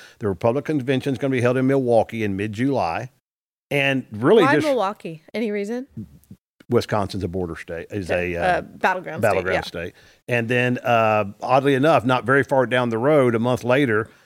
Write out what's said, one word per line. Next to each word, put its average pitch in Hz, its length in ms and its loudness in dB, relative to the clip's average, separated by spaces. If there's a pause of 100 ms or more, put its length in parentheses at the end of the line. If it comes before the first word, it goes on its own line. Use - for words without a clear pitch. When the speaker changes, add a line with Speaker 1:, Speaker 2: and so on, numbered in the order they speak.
(180)
Speaker 1:
The 117 80 -6
Republican 120 520 -2
convention 135 340 -2
is 120 60 -4
gonna 139 120 -4
be 127 120 0
held 123 140 2
in 131 120 0
Milwaukee 120 560 2
in 101 100 -2
mid-July. 107 760 -2 (600)
And 139 400 0
really 151 320 4
Speaker 2:
Why 277 140 4
Speaker 1:
just 302 100 2
Speaker 2:
Milwaukee? 202 560 -4 (100)
Any 214 200 -4
reason? 208 340 -6 (840)
Speaker 1:
Wisconsin's 101 540 -2
a 98 40 -4
border 85 280 -6
state, 85 340 -12
is 95 200 -6
Speaker 2:
Okay. 90 240 -2
Speaker 1:
a, 170 80 -6
uh, 180 160 0
Speaker 2:
Uh, - 20 -6
battleground 160 640 -6
Speaker 1:
battleground 92 420 0
Speaker 2:
state, - 140 -12
yeah. 85 120 -8
Speaker 1:
state. - 40 -20 (340)
And 117 200 0
then, 123 300 0
uh, 110 460 2 (160)
oddly 131 340 2
enough, 135 300 4
not 123 200 0
very 135 200 4
far 131 220 2
down 123 240 0
the 113 80 -2
road, 127 360 4
a 113 40 2
month 120 260 -2
later, 120 460 0 (160)